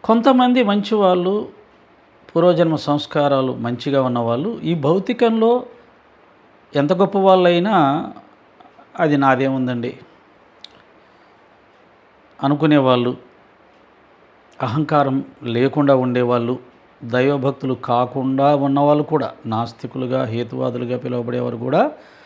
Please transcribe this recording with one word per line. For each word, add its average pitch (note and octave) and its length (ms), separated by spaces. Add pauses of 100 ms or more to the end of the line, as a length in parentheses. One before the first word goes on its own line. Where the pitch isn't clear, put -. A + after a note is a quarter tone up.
కొంతమంది B3 600
మంచివాళ్ళు, G3+ 840 (840)
పూర్వజన్మ E3 400
సంస్కారాలు C#3+ 800
మంచిగా A#2+ 460
ఉన్నవాళ్ళు B2 640
ఈ E3 100
భౌతికంలో A3+ 920 (1080)
ఎంత D3 180
గొప్పవాళ్ళైనా F#3 1200 (880)
"అది D3 180
నాదేముందండి" C3 800 (2500)
అనుకునేవాళ్ళు, C#3 760 (1500)
అహంకారం C#3 640 (180)
లేకుండా C3+ 520
ఉండేవాళ్ళు, B2 640 (440)
దైవభక్తులు C3 680
కాకుండా C3 840
ఉన్నవాళ్ళు C#3+ 480
కూడా, D3+ 300 (120)
నాస్తికులుగా, A#2+ 760
హేతువాదులుగా A#2+ 760
పిలువబడేవారు B2 600
కూడా D#3 340 (340)